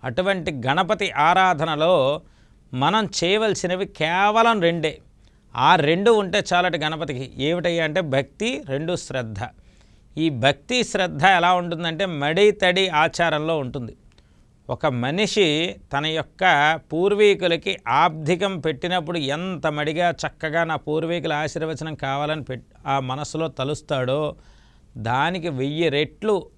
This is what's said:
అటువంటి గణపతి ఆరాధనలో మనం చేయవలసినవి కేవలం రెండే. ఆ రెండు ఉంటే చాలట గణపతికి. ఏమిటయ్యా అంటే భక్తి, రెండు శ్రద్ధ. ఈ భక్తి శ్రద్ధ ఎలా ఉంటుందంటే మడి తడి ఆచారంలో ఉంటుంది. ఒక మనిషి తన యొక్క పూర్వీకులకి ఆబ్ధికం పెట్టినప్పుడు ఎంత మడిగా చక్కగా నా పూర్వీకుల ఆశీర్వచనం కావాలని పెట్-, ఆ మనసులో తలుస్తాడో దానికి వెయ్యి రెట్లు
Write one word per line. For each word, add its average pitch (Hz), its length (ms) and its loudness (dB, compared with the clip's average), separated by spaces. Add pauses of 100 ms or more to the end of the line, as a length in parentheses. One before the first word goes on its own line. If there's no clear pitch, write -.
అటువంటి 180 460 -2 (160)
గణపతి 185 440 0
ఆరాధనలో 160 1120 2 (520)
మనం 170 300 2
చేయవలసినవి 190 800 0
కేవలం 208 760 2
రెండే. 170 380 0 (580)
ఆ 139 180 6
రెండు 175 360 4
ఉంటే 202 420 2
చాలట 180 240 2
గణపతికి. 151 600 -4
ఏమిటయ్యా 170 480 0
అంటే 156 160 0
భక్తి, 165 680 -2
రెండు 160 280 -4
శ్రద్ధ. 113 440 -8 (760)
ఈ 160 120 2
భక్తి 143 540 0
శ్రద్ధ 170 400 -2
ఎలా 180 300 6
ఉంటుందంటే 170 520 -4
మడి 160 440 2
తడి 190 380 2
ఆచారంలో 160 680 0
ఉంటుంది. 127 380 -8 (760)
ఒక 123 160 -4
మనిషి 160 880 0 (160)
తన 143 140 -2
యొక్క 160 380 -4 (480)
పూర్వీకులకి 190 840 2 (100)
ఆబ్ధికం 160 720 0
పెట్టినప్పుడు 165 580 -4
ఎంత 160 480 -4
మడిగా 156 440 0
చక్కగా 160 540 -4
నా 160 120 -4
పూర్వీకుల 160 560 -4
ఆశీర్వచనం 156 600 -6
కావాలని 143 480 -4
పెట్-, - 460 -14
ఆ 139 120 0
మనసులో 147 480 -6
తలుస్తాడో 139 880 -4 (600)
దానికి 147 520 -2
వెయ్యి 147 400 -2
రెట్లు 156 580 -2 (120)